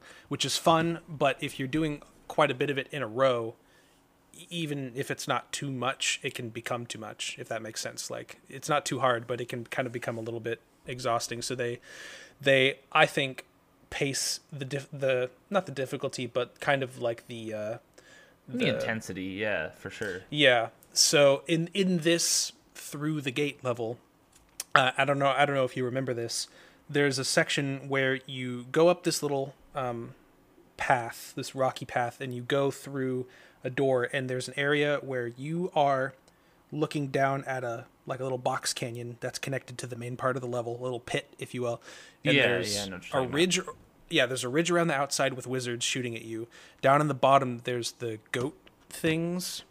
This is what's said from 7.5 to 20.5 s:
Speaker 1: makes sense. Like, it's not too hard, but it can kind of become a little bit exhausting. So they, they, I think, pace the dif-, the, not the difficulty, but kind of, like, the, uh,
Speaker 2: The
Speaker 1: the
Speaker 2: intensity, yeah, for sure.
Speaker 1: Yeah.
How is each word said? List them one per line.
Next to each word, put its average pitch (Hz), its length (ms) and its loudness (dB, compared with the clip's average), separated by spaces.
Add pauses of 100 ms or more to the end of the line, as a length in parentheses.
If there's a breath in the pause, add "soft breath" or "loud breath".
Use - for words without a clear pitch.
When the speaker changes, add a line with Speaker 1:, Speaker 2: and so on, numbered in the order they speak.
Speaker 1:
makes 113 180 -8
sense. 120 300 -8
Like, 120 360 -12
it's 135 220 -8
not 147 160 2
too 135 140 -4
hard, 120 260 2
but 123 160 -4
it 120 80 -8
can 120 160 -6
kind 131 220 -2
of 117 40 -10
become 120 280 -6
a - 20 -6
little 113 180 -6
bit 117 220 -6 (240)
exhausting. 120 560 -2
So 127 140 -4
they, 120 240 -4 (600 loud breath)
they, 135 420 6 (100)
I 160 160 6
think, 135 380 -4 (440)
pace - 520 -2 (100)
the 139 140 -8
dif-, 135 280 -6
the, 131 380 0 (180)
not 185 160 2
the 151 60 -10
difficulty, 131 560 -4
but - 320 -4
kind 139 240 2
of, 127 180 -8
like, 117 240 -2
the, 113 260 -10
uh, 107 260 -6 (720 loud breath)
Speaker 2:
The 123 120 -4
Speaker 1:
the 202 80 2
Speaker 2:
intensity, 113 560 -2
yeah, 95 480 -4
for - 180 -12
sure. 95 400 -8
Speaker 1:
Yeah. 127 380 6 (260)